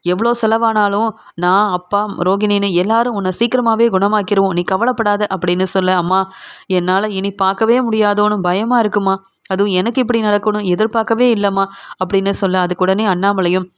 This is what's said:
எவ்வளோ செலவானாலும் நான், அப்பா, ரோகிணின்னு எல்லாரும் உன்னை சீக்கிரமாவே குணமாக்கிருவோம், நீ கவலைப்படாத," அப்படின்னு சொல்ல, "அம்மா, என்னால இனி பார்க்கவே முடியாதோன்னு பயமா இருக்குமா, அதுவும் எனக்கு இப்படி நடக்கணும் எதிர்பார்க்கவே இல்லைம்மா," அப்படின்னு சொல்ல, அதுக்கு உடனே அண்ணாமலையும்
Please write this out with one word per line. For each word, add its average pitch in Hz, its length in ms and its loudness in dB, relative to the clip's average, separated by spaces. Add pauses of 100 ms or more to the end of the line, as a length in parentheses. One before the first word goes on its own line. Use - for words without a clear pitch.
எவ்வளோ 196 300 0 (100)
செலவானாலும் 220 680 0 (240)
நான், 190 360 2
அப்பா, 202 480 -2
ரோகிணின்னு 202 540 0
எல்லாரும் 226 420 0
உன்னை 190 240 -2
சீக்கிரமாவே 233 500 2
குணமாக்கிருவோம், 196 640 0
நீ 175 100 0
கவலைப்படாத," 208 720 0
அப்படின்னு 180 280 -2
சொல்ல, 185 340 0
"அம்மா, 185 340 0 (360)
என்னால 185 420 0
இனி 196 220 -2
பார்க்கவே 202 500 0
முடியாதோன்னு 208 600 0
பயமா 202 380 0
இருக்குமா, 196 440 0 (260)
அதுவும் 196 240 0
எனக்கு 202 280 0
இப்படி 233 220 0
நடக்கணும் 208 400 0
எதிர்பார்க்கவே 220 720 0
இல்லைம்மா," 202 320 0 (400)
அப்படின்னு 190 260 0
சொல்ல, 185 300 0
அதுக்கு 180 240 0
உடனே 196 220 0
அண்ணாமலையும் 185 580 0 (140)